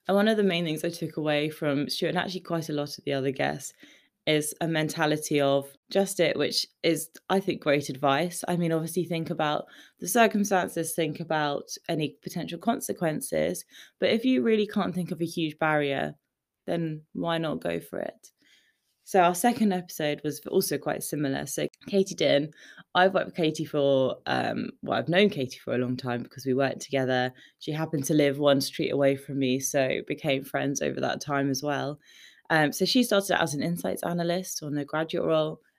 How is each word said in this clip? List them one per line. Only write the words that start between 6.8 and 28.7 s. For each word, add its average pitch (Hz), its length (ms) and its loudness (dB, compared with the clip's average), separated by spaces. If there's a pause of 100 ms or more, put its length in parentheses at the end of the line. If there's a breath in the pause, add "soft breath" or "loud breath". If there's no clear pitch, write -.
is, 156 280 0 (180)
I 190 120 2
think, 190 200 -2
great 143 280 2
advice. 143 580 0
I 175 100 0
mean, 170 160 2
obviously 165 320 -2
think 165 260 -4
about 156 360 -2 (320 loud breath)
the - 80 -8
circumstances, 196 880 2
think 156 240 0
about 156 520 -2 (180)
any 156 340 -2
potential 170 360 -8
consequences, - 1080 -2 (340 loud breath)
but 196 120 2
if 226 140 2
you 254 180 4
really 220 240 4
can't 185 280 -2
think 175 160 -4
of 160 100 -6
a 170 60 0
huge 160 320 -4
barrier, 151 560 2 (520)
then 165 360 -4 (100)
why 170 260 -2
not 160 220 -4
go 170 200 -4
for - 180 -10
it? - 320 -8 (720 soft breath)
So 190 160 4
our 175 140 6
second 220 380 2
episode 160 500 -2
was - 240 -4
also 180 320 0
quite - 240 -4
similar. 143 440 -2
So 151 200 -4 (220)
Katie 196 260 2
Dearn, 147 360 2 (440 loud breath)
I've 185 180 6
worked 180 140 0
with - 80 -12
Katie 156 300 0
for, 139 600 2
um, 58 440 -2 (100)
well, - 160 -2
I've 123 120 -2
known 190 200 4
Katie 143 300 -4
for - 160 -4
a 120 40 0
long 123 180 -2
time 123 260 -4
because 127 240 -14
we 127 80 2
worked 131 260 0
together. 127 520 0 (260 loud breath)
She - 140 -6
happened 156 320 -2
to 160 100 2
live 143 240 4
one 143 220 6
street - 300 -4